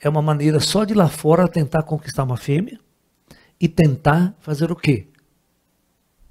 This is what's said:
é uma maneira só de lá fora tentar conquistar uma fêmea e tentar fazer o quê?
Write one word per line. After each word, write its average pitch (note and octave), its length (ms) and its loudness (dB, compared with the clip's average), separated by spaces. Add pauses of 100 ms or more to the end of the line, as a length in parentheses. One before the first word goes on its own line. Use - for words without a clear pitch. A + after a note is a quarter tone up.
é D3+ 80 -2
uma D3+ 120 0
maneira D3+ 380 0
só G3+ 260 0
de G#3+ 100 -2
lá F#3 140 4
fora E3 380 2
tentar D#3+ 380 -2
conquistar D3 400 -6
uma B2 120 -4
fêmea F3 420 -4 (800)
e E3+ 80 2
tentar D#3+ 720 2
fazer D#3 320 -4
o F3 40 -8
quê? A#2+ 320 -2 (1200)